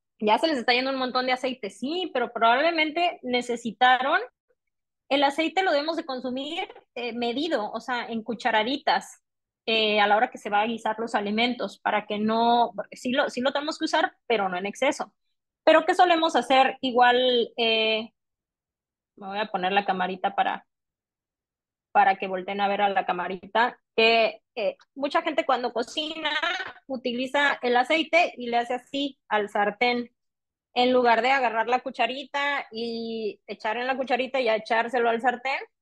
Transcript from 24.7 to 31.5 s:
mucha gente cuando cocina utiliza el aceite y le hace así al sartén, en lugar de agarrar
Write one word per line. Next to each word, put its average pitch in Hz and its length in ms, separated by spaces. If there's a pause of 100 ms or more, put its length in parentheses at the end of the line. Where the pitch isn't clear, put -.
mucha 285 280
gente 320 240
cuando 247 280
cocina 311 580 (560)
utiliza 262 760
el 240 160
aceite 320 600
y 247 100
le 233 100
hace 240 180
así 277 440 (100)
al 208 200
sartén, 240 640 (600)
en 247 200
lugar 240 280
de 254 100
agarrar 226 360